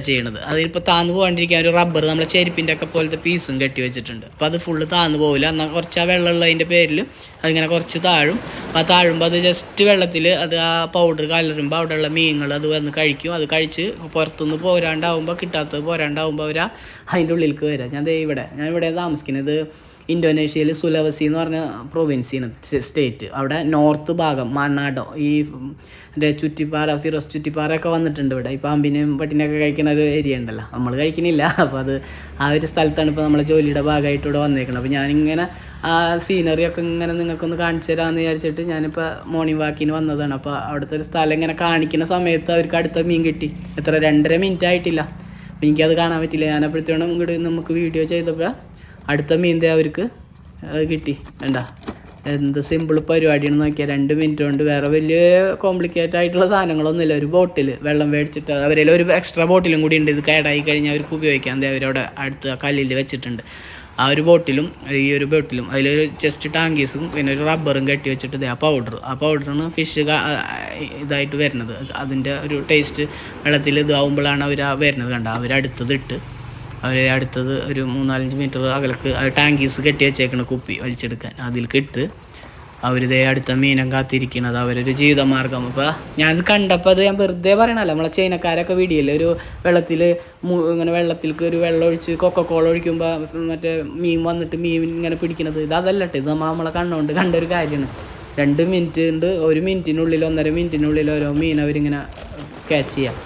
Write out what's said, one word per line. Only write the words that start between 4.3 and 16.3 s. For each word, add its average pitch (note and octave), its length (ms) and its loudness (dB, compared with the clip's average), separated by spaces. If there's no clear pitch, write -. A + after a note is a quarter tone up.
അപ്പോൾ D3+ 180 -2
അത് E3+ 160 -2
ഫുൾ E3 140 -2
താന്ന് D#3+ 280 4
പോകില്ല, D3 300 4
എന്നാൽ D#3 220 -2
കുറച്ച് E3+ 280 -2
ആ - 80 2
വെള്ളം F3 220 2
ഉള്ളതിൻ്റെ E3 400 2
പേരിൽ E3 260 4
അതിങ്ങനെ D#3+ 300 2
കുറച്ച് E3+ 340 -2
താഴും. E3 320 4
അപ്പോൾ E3 160 0
ആ - 100 2
താഴുമ്പോൾ E3+ 380 4
അത് F3 80 0
just - 320 -2
വെള്ളത്തിൽ F3 360 2
അത് E3 200 -2
ആ E3 80 0
പൗഡർ D#3+ 280 4
കലരുമ്പോൾ D#3 460 0
അവിടെയുള്ള D#3 360 -2
മീനുകൾ D3 420 2
അത് D3+ 160 -2
വന്ന് D3 240 -2
കഴിക്കും. D#3 400 -2
അത് D3 160 -2
കഴിച്ച് D#3+ 320 -2
പുറത്തുനിന്ന് D#3 500 -2
പോരാണ്ടാവുമ്പോൾ, E3 760 0
കിട്ടാത്തത് D3+ 380 -4
പോരാണ്ടാവുമ്പോൾ D3+ 580 -2